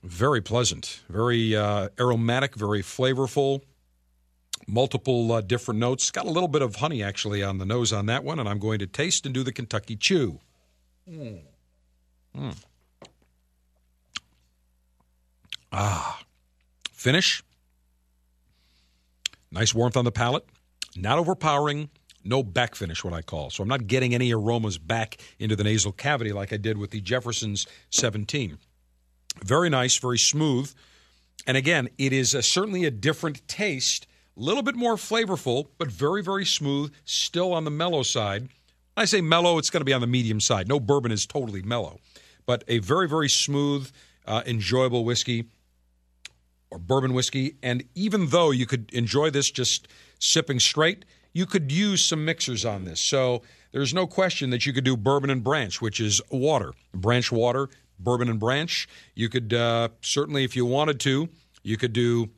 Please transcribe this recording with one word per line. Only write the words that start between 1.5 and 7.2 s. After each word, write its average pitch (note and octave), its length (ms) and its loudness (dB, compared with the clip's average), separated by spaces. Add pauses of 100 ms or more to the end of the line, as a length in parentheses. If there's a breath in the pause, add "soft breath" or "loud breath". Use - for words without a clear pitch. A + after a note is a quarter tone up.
uh, G#2 320 0 (100)
aromatic, B2 560 2
very G#2 260 -2
flavorful, C3+ 800 0 (1040)
multiple, A#2+ 640 2
uh, A2+ 80 2
different A2 400 -2
notes. B2 320 0
Got - 140 -2
a F#3 40 -2
little F3 180 2
bit D3 140 2
of G#2+ 140 -2
honey, C3+ 260 -2
actually, G2+ 400 -2